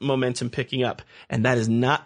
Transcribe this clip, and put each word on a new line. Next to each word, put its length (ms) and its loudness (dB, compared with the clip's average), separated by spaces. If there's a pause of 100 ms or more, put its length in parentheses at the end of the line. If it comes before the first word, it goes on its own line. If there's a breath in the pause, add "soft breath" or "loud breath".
momentum 500 -2
picking 320 -4
up, 200 -4 (280 loud breath)
and 140 0
that 140 4
is 100 0
not 380 2